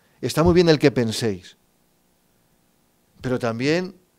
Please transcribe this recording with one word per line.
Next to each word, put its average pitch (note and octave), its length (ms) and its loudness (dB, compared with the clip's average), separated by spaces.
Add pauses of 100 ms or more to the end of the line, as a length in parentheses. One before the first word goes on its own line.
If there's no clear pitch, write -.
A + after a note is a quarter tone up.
(200)
está B2+ 220 -4
muy F3 100 4
bien F3 160 4
el D#3 100 4
que C#3+ 120 4
penséis. A2 640 -4 (1700)
Pero B2+ 160 -4
también C3 580 -4 (220)